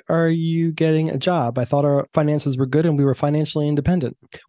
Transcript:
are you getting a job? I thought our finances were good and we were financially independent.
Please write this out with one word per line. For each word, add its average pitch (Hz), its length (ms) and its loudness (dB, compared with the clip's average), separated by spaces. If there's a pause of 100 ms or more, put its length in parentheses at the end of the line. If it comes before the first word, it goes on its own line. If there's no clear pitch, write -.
are 165 220 2
you 165 420 0
getting 160 380 0
a 143 80 -4
job? 131 400 0
I 123 80 0
thought 143 180 0
our 143 300 0
finances 147 440 0
were 131 100 0
good 151 180 2
and 151 120 2
we 139 60 2
were 135 120 2
financially 147 520 -2
independent. 147 480 -2 (340)